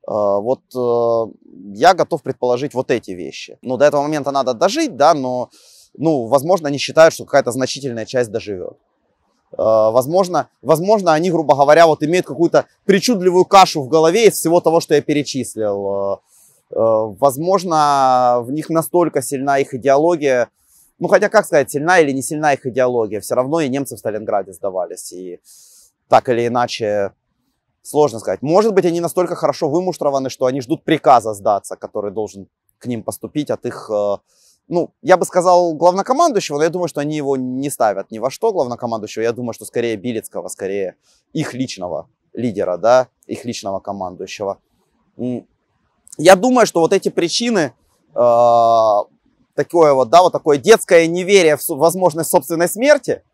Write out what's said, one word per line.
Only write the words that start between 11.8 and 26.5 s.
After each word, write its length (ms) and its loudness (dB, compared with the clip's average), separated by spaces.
вот 160 2
имеют 240 0
какую-то 380 0
причудливую 600 2
кашу 380 4
в 60 -8
голове 380 4
из 80 6
всего 260 2
того, 200 2
что 140 -2
я 80 4
перечислил. 880 -4
Э, 280 -4
э, 60 -8
возможно, 1200 2
в 100 -8
них 180 -8
настолько 520 0
сильна 360 -4
их 160 -4
идеология. 720 0
Ну, 100 -6
хотя, 200 2
как 180 2
сказать, 240 2
сильна 300 2
или 120 2
не 100 -4
сильна 320 -2
их 120 -8
идеология, 540 -2
всё 140 -6
равно 260 0
и 80 -2
немцы 260 -6
в 40 -18
Сталинграде 540 -6
сдавались, 600 -8
и 280 -16
так 200 2
или 180 0
иначе, 680 -2